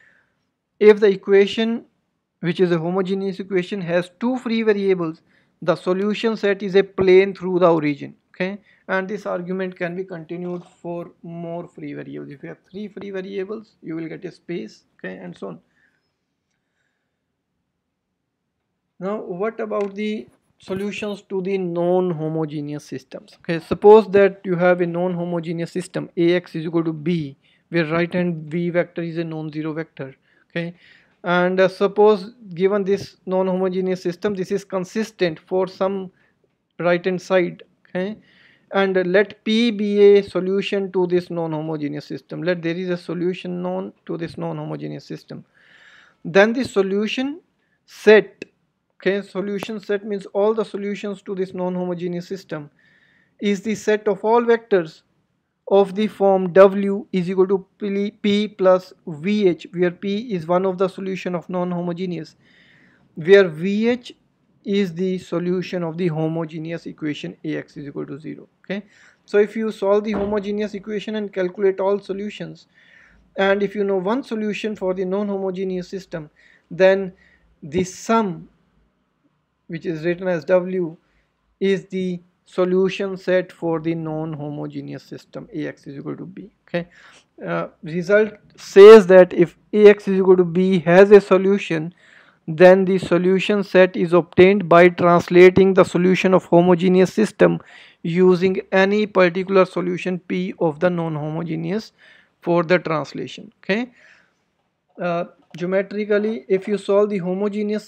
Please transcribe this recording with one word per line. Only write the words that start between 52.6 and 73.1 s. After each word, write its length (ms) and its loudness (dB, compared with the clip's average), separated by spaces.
is 220 -2
the 140 -4
set 340 -2
of 160 -4
all 160 2
vectors 640 -2
of 260 2
the 120 0
form 440 0
W 640 4
is 160 -2
equal 180 2
to 180 -2
P, 340 -6
P 380 -2
plus 420 2
V 400 -2
H, 240 -2
where 200 -2
P 420 -8
is 140 -8
one 180 0
of 120 -2
the 120 0
solution 440 -8
of 160 -8
non-homogeneous, 840 -8
where 320 6
V 400 -4
H 260 -6
is 320 -2
the 240 -4
solution 640 -4
of 120 -8
the 120 -2
homogeneous 800 -6
equation 560 -10
A 140 -6
X 200 -14
is 100 -14
equal 200 -12
to 100 -14
zero. 300 -16
Okay, 200 -10
so 140 -2
if 180 2
you 160 -6
solve 320 0
the 100 -6
homogeneous 600 -4
equation 440 -8
and 140 -8
calculate 480 -2
all 200 0
solutions, 640 -12